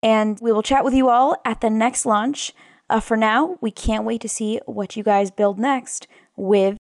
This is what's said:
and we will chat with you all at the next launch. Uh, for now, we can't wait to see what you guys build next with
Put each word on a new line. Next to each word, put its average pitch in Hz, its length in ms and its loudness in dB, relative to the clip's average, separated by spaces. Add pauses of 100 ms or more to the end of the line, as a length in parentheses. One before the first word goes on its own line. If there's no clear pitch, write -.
and 214 380 2
we 233 100 0
will 214 120 2
chat 269 200 2
with 262 100 0
you 262 160 4
all 254 340 4
at 226 180 -4
the 226 80 2
next 220 360 0
launch. 226 480 -2 (360)
Uh, 220 100 2
for 220 180 -2
now, 240 420 2
we 220 120 -4
can't 220 340 -2
wait 226 160 -4
to 214 80 -10
see 214 360 -4
what 208 300 -8
you 214 80 -8
guys 202 280 2
build 202 280 0
next 254 480 -4 (280)
with 196 460 2